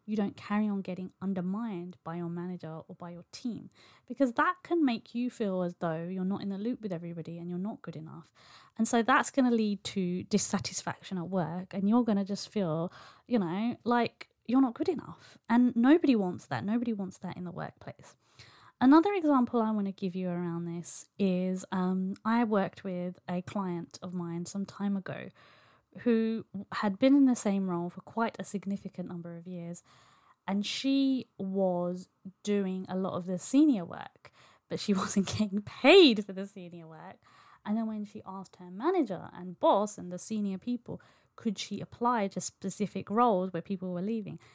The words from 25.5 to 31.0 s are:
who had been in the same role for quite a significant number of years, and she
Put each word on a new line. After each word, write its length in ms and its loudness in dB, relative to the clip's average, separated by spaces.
who 440 0
had 260 -2
been 160 6
in 100 8
the 120 6
same 320 0
role 200 -2
for 140 -14
quite 360 -4
a 60 -6
significant 640 -8
number 280 -12
of 100 -16
years, 360 -10
and 180 0
she 640 2